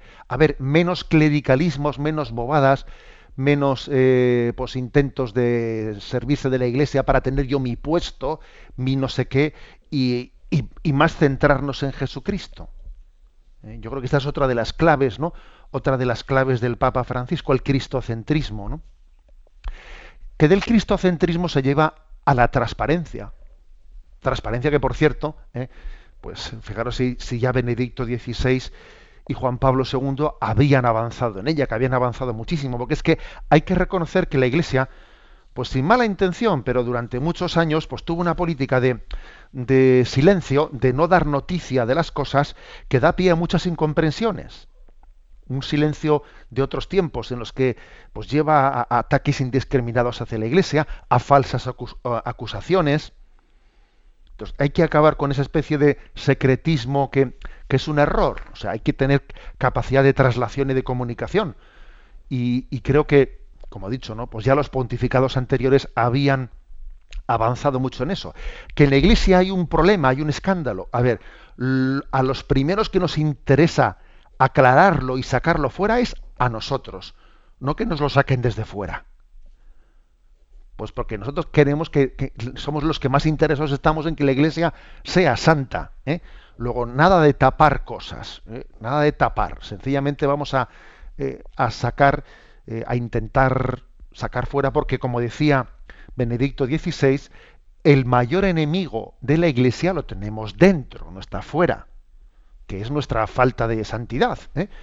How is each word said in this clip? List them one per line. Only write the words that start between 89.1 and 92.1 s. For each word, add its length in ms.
tapar. 500
Sencillamente 640
vamos 280
a, 160
eh, 260
a 120
sacar, 540